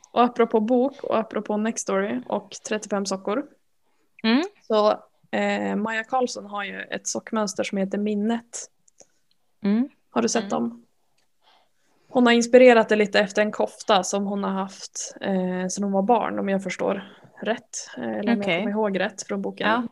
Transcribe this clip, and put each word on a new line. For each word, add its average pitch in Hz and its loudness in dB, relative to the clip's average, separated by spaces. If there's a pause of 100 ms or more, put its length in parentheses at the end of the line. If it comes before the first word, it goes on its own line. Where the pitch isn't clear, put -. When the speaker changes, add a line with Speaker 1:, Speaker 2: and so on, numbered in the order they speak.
(120)
Speaker 1:
och 233 4
apropå 233 2
bok 247 0
och - 0
apropå 214 -4
Nextory 214 -2
och - -6 (160)
trettiofem 208 -4
sockor. 196 -4 (760)
Speaker 2:
Mm. 240 2 (240)
Speaker 1:
Så, 214 4 (400)
eh, 202 -2
Maja 220 -4
Karlsson 247 -4
har 202 -10
ju 190 -10
ett - -10
sockmönster 214 -4
som 202 -6
heter 196 -2
Minnet. 214 -4 (960)
Speaker 2:
Mm. 220 0 (200)
Speaker 1:
Har 240 -2
du 226 0
sett 226 -2
Speaker 2:
Mm. 196 -8
Speaker 1:
dem? 233 -6 (1200)
Hon 247 4
har 233 6
inspirerat 233 8
det 214 4
lite 202 2
efter 208 0
en 214 0
kofta 208 0
som 202 -2
hon 202 -4
har 190 -2
haft, - -8
eh, 185 -2
sedan 202 -6
hon 196 -2
var 196 2
barn, 208 0
om 196 -2
jag 196 0
förstår 190 -4 (280)
rätt. - -8
Eh, 247 -8
eller 220 -2
om 208 0
Speaker 2:
Okej. 196 -2
Speaker 1:
jag 170 0
kommer 214 -4
ihåg 208 0
rätt 196 -6
från 202 -6
boken. 196 -4
Speaker 2:
Ja. 233 0